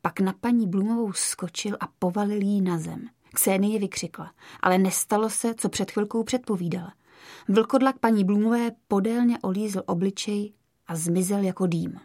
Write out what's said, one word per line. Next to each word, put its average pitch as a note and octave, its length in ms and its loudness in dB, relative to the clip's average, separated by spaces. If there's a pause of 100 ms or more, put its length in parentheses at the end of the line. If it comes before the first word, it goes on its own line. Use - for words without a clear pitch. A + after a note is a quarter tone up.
Pak - 180 -4
na F#3+ 140 2
paní A#3 340 0
Blumovou G3+ 460 -2
skočil - 680 -6
a - 80 -8 (120)
povalil G3+ 420 -2
jí G3+ 200 2
na F3 160 0
zem. E3 300 -8 (260)
Ksenie G3+ 460 2
vykřikla, F3 520 -8 (280)
ale F#3 180 4
nestalo G#3 520 2
se, A3+ 240 -2
co A3 160 -4
před - 220 -4
chvilkou G#3+ 320 -2
předpovídala. F#3 720 -4 (540)
Vlkodlak B3 520 4
paní A3 240 4
Blumové A3+ 480 2 (160)
podélně A#3 520 2
olízl G3+ 460 -2
obličej G3 680 -2 (340)
a E3 80 -8
zmizel F3+ 480 0
jako F#3 240 0
dým. E3+ 380 -2